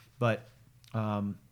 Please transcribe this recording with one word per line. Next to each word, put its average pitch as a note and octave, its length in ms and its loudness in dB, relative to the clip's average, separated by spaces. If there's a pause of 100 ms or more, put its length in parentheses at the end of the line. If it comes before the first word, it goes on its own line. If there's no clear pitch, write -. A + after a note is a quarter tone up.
(180)
But, A2+ 300 2 (460)
um, G#2 440 -2 (140)